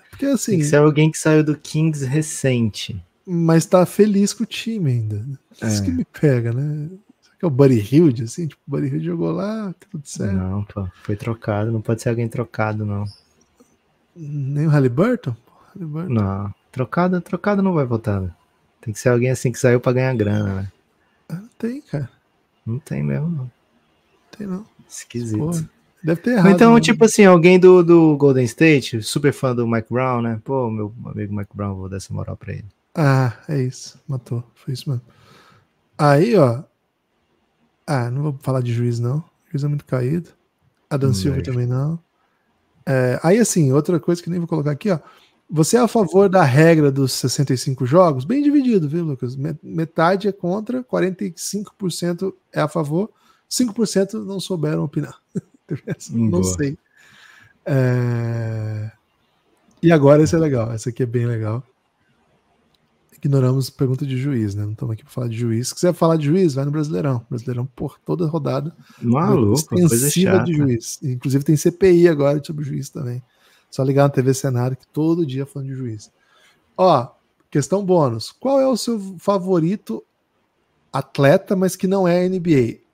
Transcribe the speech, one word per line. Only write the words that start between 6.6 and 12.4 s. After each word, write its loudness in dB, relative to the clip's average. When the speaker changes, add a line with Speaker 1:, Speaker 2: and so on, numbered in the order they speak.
Speaker 1:
Será -20
que -4
é 0
o 0
Buddy 6
Hield, 4
assim? -8
Tipo, -16
o -14
Buddy -4
Hield -6
jogou -4
lá, -8
tá -20
tudo -14
certo. -6
Speaker 2:
Não, -4
pô, -8
foi -6
trocado, -4
não -4
pode -4
ser -4
alguém -2
trocado, -6